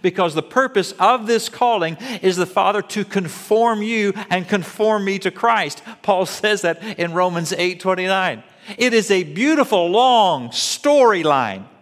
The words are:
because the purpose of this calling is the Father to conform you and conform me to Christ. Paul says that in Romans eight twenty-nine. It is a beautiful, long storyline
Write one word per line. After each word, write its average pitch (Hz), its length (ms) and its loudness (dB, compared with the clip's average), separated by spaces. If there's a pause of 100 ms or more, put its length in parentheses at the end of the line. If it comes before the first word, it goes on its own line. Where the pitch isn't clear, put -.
because 175 320 0
the 156 80 -2
purpose 254 520 -2
of 214 340 2
this 226 220 0
calling 185 480 -2 (240)
is 185 160 0
the 180 80 0
Father 196 380 0
to - 200 -6
conform 214 800 -2
you 214 300 0 (160)
and 180 180 -2
conform 208 560 0
me 196 160 -2
to 185 100 -4
Christ. 208 540 -2 (200)
Paul 185 220 2
says 208 360 -2
that 175 80 0 (300)
in 170 140 -2
Romans 170 380 0
eight 180 280 -2
twenty-nine. 185 640 -2 (340)
It 240 160 2
is 220 160 2
a 185 140 2
beautiful, 202 680 0
long 196 600 4
storyline 156 1160 2 (160)